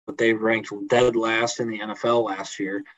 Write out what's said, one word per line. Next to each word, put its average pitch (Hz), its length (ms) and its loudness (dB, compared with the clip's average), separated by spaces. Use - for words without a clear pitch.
but - 120 -10
they 113 140 4
ranked 110 400 0
dead 123 280 4
last 113 440 0
in 117 80 -2
the 107 120 -6
N 107 100 -8
F 104 140 -8
L 117 200 4
last 98 340 -8
year. 98 260 -6